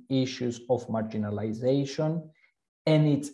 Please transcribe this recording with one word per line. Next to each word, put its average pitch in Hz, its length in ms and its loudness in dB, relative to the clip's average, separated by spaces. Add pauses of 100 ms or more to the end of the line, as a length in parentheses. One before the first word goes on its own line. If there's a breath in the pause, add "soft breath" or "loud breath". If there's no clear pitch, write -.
issues 127 600 -2
of 120 180 0
marginalization 113 1400 -2 (580 loud breath)
and 156 220 6
its 143 260 2